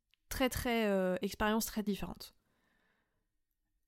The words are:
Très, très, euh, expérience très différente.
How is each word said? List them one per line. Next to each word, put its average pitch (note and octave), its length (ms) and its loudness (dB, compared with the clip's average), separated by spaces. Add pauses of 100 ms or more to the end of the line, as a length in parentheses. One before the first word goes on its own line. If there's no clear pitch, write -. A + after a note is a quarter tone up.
(280)
Très, C4 220 0
très, A#3 360 0
euh, F#3 360 2
expérience G#3+ 420 0
très - 180 -4
différente. G3 520 -6 (1500)